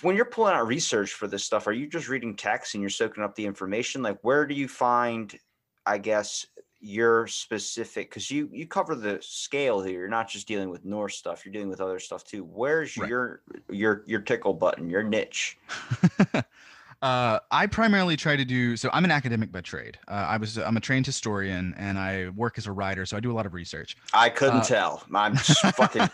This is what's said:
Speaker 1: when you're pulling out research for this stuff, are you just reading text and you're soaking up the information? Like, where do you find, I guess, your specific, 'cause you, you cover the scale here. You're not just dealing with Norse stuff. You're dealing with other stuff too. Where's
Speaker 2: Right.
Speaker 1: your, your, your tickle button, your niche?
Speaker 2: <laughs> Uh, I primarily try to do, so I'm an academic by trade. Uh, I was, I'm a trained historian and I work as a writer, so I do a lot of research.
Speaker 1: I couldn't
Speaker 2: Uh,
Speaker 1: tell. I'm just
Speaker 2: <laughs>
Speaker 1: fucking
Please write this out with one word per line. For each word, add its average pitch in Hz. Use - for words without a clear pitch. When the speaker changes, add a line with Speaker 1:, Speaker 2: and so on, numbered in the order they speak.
Speaker 1:
when 180
you're 220
pulling 208
out 120
research 110
for -
this 101
stuff, 107
are 107
you 127
just 156
reading 117
text -
and 104
you're 101
soaking 107
up 101
the 110
information? 101
Like, 104
where 143
do 143
you 139
find, 120
I 104
guess, 104
your 113
specific, -
'cause -
you, 147
you 156
cover 165
the 104
scale 131
here. 92
You're 95
not 113
just 101
dealing 98
with 87
Norse 101
stuff. -
You're 98
dealing 101
with 92
other 95
stuff 92
too. 98
Where's 131
Speaker 2:
Right. 101
Speaker 1:
your, 123
your, 104
your 107
tickle 101
button, 85
your 98
niche? -
Speaker 2:
<laughs> -
Uh, 123
I 160
primarily 202
try 147
to 139
do, 123
so 131
I'm 160
an 175
academic 117
by 90
trade. -
Uh, -
I 110
was, 107
I'm 110
a -
trained 131
historian 98
and 98
I 95
work 110
as 107
a 104
writer, 95
so 92
I 101
do 120
a 117
lot 113
of 92
research. 87
Speaker 1:
I 117
couldn't 123
Speaker 2:
Uh, 110
Speaker 1:
tell. 90
I'm 104
just 147
Speaker 2:
<laughs> -
Speaker 1:
fucking 127